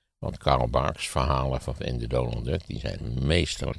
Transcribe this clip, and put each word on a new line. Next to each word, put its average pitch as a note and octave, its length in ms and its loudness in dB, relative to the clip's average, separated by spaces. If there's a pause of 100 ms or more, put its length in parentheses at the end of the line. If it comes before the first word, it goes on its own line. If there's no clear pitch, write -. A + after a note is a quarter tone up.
(200)
Want - 180 -6
Karl B1+ 300 4
Barks B1+ 400 0
verhalen C2 520 2
van, B1+ 180 -4
in A#1+ 200 -2
de A1+ 80 -4
Donald A#1 380 0
Duck, D2+ 220 -2
die - 120 -8
zijn - 480 -2
meesterlijk. D#2+ 520 0